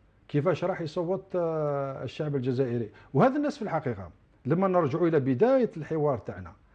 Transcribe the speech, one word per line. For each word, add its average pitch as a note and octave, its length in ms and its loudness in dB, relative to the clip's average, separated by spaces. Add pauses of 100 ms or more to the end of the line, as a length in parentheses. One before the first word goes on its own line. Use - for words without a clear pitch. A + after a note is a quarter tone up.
(280)
كيفاش D3 360 0
راح F3+ 180 -2
يصوت، F3 440 -4 (100)
آه، D3 680 -2
الشعب C#3+ 320 -4
الجزائري". B2 540 0 (240)
وهذا A#3+ 220 6
الناس D4 220 -2
في - 40 -8
الحقيقة B2 480 -6 (360)
لما E3+ 220 2
نرجعوا E3+ 400 2
إلى D#3+ 120 4
بداية G3+ 580 4
الحوار D3 400 -2
تاعنا F#2 340 -12 (240)